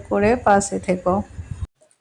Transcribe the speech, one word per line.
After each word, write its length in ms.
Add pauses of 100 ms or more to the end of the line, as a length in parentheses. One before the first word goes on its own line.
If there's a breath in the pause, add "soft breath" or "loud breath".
করে 280
পাশে 420
থেকো। 340 (880)